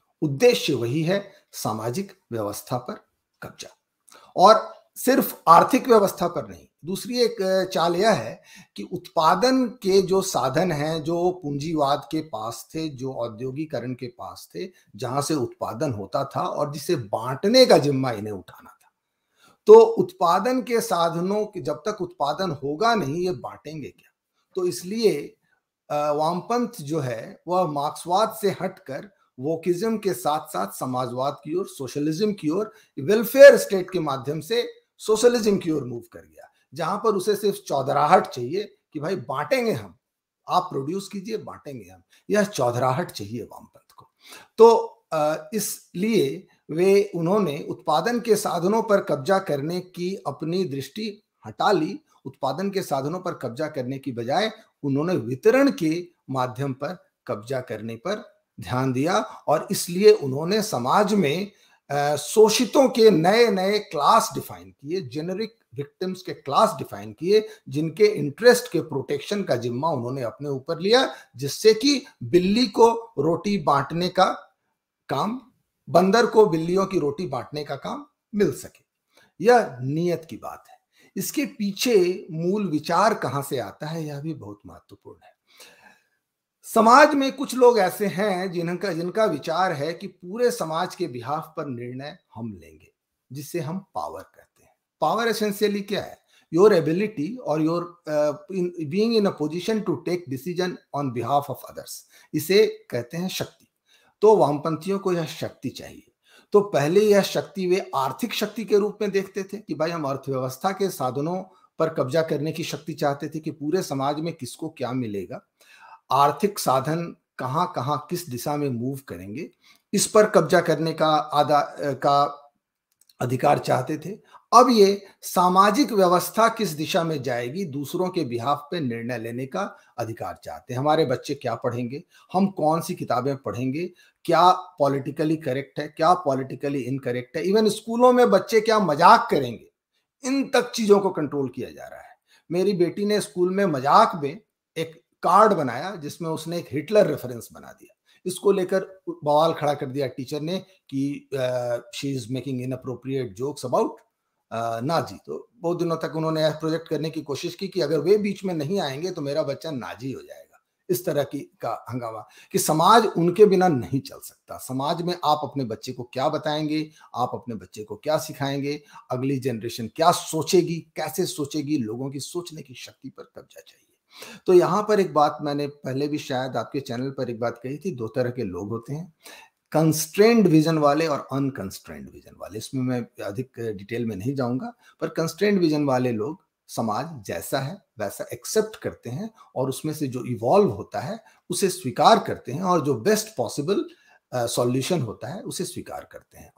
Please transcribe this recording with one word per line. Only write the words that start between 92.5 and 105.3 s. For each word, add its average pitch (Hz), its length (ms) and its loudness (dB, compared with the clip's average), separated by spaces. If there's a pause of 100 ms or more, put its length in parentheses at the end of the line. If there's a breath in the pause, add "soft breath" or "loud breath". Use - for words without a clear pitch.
लेंगे, 80 400 -20 (380)
जिसे 143 280 -10
हम 160 200 -8
पावर 80 420 -10
कहते - 420 -20
हैं। - 100 -20 (280)
पावर 214 300 0
essentially 202 560 -2
क्या 190 140 -4
है? - 180 -14 (360 soft breath)
Your 196 160 8
ability 165 560 0 (220)
or 151 120 0
your, 165 220 0 (260)
uh, 151 260 0 (240)
in, 175 340 -6
being 220 280 2
in 202 60 4
a 180 140 -2
position 175 340 -2
to 190 220 -2 (120)
take 175 280 -4
decision 180 320 -4
on - 360 -8
behalf 127 440 0
of 127 60 -8 (160)
others, - 340 -16 (280 soft breath)
इसे 202 560 2
कहते 123 280 -6
हैं 180 120 -6
शक्ति। - 360 -10 (560 soft breath)
तो 214 140 8
वामपंथियों 160 640 0
को 190 140 -2
यह 170 120 -2
शक्ति - 440 -10